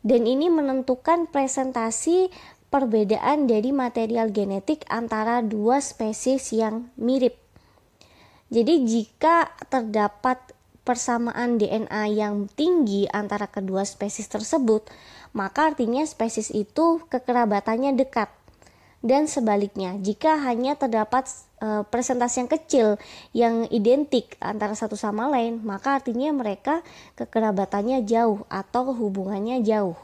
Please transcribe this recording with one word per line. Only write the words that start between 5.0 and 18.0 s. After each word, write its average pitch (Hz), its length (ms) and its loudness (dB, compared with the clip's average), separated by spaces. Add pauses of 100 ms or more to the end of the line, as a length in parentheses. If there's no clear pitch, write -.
dua 214 400 2
spesies 247 720 -2
yang 226 400 -2
mirip. 247 400 0 (1120)
Jadi 240 400 2
jika 233 640 2 (160)
terdapat 226 720 -2 (400)
persamaan 240 800 -2
D 208 80 2
N 220 240 -4
A 214 160 -2
yang 208 400 -2
tinggi 285 640 2
antara 208 400 -4
kedua 190 320 -2
spesies - 480 -8
tersebut, 220 560 0 (480)
maka 285 400 0
artinya 254 320 0
spesies 220 480 -4
itu 320 560 2
kekerabatannya 240 880 0